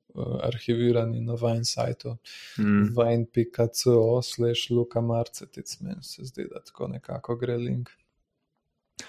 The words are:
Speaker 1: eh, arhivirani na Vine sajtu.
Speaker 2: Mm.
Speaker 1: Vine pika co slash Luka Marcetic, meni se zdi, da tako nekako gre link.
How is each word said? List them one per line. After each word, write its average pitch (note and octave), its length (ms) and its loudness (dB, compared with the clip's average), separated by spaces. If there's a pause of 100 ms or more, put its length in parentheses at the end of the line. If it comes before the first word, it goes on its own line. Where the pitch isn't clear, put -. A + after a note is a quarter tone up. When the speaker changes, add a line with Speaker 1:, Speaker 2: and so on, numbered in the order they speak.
Speaker 1:
eh, - 100 -10 (220)
arhivirani A#2 800 0
na A#2 140 -4
Vine A#2 280 0
sajtu. A#2+ 540 -4 (380)
Speaker 2:
Mm. G#2 360 4
Speaker 1:
Vine A#2 340 4
pika A#2 440 0
co - 260 4 (240)
slash A#2 500 -2
Luka A#2+ 320 2
Marcetic, - 760 -4
meni - 260 -10
se - 220 -16
zdi, - 200 -10
da - 160 -14
tako - 280 -10
nekako - 480 -8
gre B2 200 -2
link. B2 300 -4 (1200)